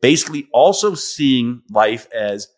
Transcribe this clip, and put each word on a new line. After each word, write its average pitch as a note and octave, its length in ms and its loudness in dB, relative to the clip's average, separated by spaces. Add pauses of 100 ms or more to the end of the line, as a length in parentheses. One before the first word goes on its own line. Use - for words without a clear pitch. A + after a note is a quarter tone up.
Basically D3 520 0
also F#3 420 2
seeing B2+ 720 -2
life G#2+ 420 0
as G#2 360 -6 (100)